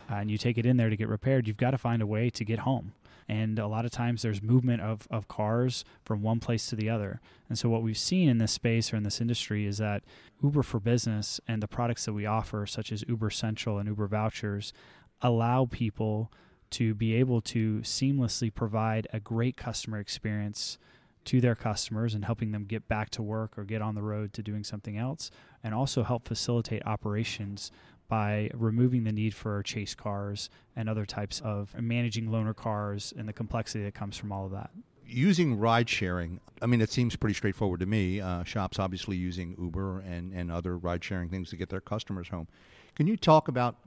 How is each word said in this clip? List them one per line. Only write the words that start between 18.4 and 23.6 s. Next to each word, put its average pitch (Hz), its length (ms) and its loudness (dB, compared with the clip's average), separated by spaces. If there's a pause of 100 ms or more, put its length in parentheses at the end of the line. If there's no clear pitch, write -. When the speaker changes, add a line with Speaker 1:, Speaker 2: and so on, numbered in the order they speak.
Speaker 1:
provide 110 580 0
a 113 80 -4
great 117 380 0
customer 110 420 -6
experience 104 800 -4 (460)
to 127 180 4
their 120 140 4
customers 110 580 -2
and 104 120 -2
helping 113 260 -2
them 104 140 -4
get 107 220 -6
back 107 220 0
to - 140 -6
work 110 340 -4
or 104 60 -6